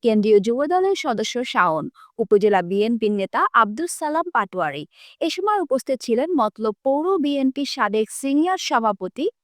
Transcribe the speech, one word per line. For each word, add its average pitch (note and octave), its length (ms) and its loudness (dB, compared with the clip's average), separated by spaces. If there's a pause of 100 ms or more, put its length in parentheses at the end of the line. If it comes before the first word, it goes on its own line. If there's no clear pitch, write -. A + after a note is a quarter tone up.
কেন্দ্রীয় G#3+ 360 4
যুবদলের D#4 640 0
সদস্য A3+ 320 -4 (160)
শাওন, E3 340 2 (340)
উপজেলা G#3 500 4
বিএনপির G#3+ 500 0
নেতা G3 220 -2 (200)
আব্দুস A3 380 -2
সালাম D#4 340 -2
পাটোয়ারি। E3 500 -2 (380)
এ E4 80 0
সময় G4+ 360 -2
উপস্থিত C4 400 -2
ছিলেন B3 240 0 (100)
মতলব G#3+ 440 -2
পৌর C#4 220 0 (160)
বিএনপির C#4 500 -2
সাবেক A3 360 0 (120)
সিনিয়র D4+ 480 0
সভাপতি A3+ 580 -2 (180)